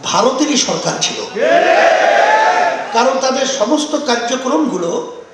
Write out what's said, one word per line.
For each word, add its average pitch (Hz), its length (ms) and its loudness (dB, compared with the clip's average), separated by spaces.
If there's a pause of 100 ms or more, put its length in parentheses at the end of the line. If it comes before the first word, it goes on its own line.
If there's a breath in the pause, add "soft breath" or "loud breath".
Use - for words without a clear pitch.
ভারতেরই 254 580 2
সরকার 165 280 -4 (100)
ছিল, - 140 -4 (1800)
কারণ 254 200 2 (100)
তাদের 262 220 0 (120)
সমস্ত 294 340 0 (160)
কার্যক্রমগুলো 240 800 -2 (440)